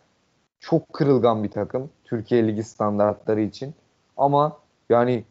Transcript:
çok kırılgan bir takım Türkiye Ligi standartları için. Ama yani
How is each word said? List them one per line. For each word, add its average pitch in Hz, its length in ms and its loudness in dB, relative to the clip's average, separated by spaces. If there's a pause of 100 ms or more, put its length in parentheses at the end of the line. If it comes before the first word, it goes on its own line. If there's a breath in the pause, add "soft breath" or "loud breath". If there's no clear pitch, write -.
(600)
çok - 340 -2
kırılgan 120 500 2
bir 101 80 -4
takım 127 380 -6 (160)
Türkiye 117 420 0
Ligi 107 160 -4
standartları 104 760 -2
için. 131 320 -8 (440)
Ama 143 400 0 (320)
yani 120 420 2